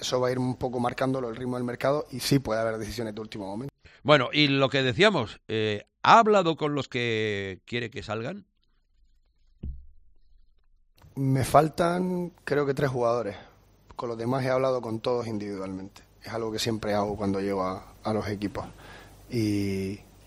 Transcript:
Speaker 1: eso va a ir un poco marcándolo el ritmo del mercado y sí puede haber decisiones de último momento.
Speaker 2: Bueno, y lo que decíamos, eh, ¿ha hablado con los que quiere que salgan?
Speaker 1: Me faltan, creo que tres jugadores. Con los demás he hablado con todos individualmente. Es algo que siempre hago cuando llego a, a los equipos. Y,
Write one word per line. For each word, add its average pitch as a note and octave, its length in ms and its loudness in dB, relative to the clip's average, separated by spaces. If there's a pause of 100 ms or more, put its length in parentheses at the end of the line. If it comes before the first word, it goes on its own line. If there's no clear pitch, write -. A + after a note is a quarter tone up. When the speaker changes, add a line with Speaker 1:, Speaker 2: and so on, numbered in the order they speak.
Speaker 1:
eso - 180 -2
va B2+ 80 2
a B2 60 0
ir B2+ 80 -2
un B2+ 160 0
poco B2+ 240 -4
marcándolo B2+ 480 -2
el A2+ 80 -8
ritmo B2+ 180 -6
del B2 100 -4
mercado C3+ 460 0
y B2+ 80 -8
sí C#3 220 4
puede A2 200 0
haber A2+ 180 0
decisiones A2 360 -6
de A2 60 -10
último G#2+ 260 -10
momento. A2 260 -8 (300)
Speaker 2:
Bueno, C3+ 300 6
y D3 160 4
lo C#3 200 4
que C3+ 140 0
decíamos, C3 640 2
eh, G#2+ 380 -2 (180)
¿ha E3+ 160 10
hablado G3+ 380 6
con D3 180 -2
los C#3 140 -2
que G#2+ 760 -2
quiere A#2 220 -6
que G2+ 140 -10
salgan? A2+ 440 -8 (2750)
Speaker 1:
Me C3+ 300 2
faltan, F3 880 2 (120)
creo C#3+ 220 0
que C3+ 80 -2
tres C#3+ 160 0
jugadores. A#2 460 -2 (600)
Con B2 120 -8
los A#2 100 -6
demás B2+ 260 -2
he C3 60 0
hablado C3 300 0
con A2+ 200 -8
todos A#2+ 260 -2
individualmente. G2 760 -8 (200)
Es - 100 -14
algo A2+ 180 -4
que G#2+ 80 -6
siempre G#2+ 360 -2
hago G#2 220 0
cuando G2 240 -2
llego G2 220 -2
a, F#2 300 -6 (100)
a A2 100 -4
los G#2 160 -2
equipos. G2+ 380 -6 (640)
Y, G2+ 680 -2 (260)